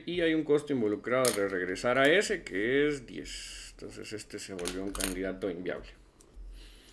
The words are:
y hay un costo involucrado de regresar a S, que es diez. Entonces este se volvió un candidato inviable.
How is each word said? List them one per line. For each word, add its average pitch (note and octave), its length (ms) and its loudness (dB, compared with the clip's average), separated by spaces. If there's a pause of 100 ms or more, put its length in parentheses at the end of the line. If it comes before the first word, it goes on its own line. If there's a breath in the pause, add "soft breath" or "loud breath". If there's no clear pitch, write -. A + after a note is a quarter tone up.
y F3 160 0
hay E3 100 6
un D#3 120 4
costo D3 280 4
involucrado A#2 600 4
de G2 160 2
regresar F#2+ 500 0
a C3+ 120 6
S, G3 340 2
que B2 440 2
es C3+ 180 -4
diez. - 640 -12
Entonces G#2 420 -12
este G#2 240 -10
se G2 160 -10
volvió F#2 280 -4
un G2 100 -6
candidato F#2+ 580 -2
inviable. E2+ 400 -6 (1040 loud breath)